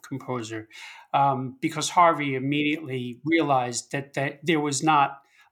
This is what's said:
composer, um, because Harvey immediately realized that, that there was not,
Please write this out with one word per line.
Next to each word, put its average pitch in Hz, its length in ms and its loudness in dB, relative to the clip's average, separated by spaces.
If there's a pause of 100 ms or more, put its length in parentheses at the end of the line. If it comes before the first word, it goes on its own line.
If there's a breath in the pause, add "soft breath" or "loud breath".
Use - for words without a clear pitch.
composer, 113 640 -8 (460 loud breath)
um, 135 460 0
because 151 300 -4
Harvey 151 440 4
immediately 135 920 -4
realized 139 680 0
that, 139 220 -6
that 143 280 -4
there 156 160 2
was 147 240 0
not, 151 360 4 (340 soft breath)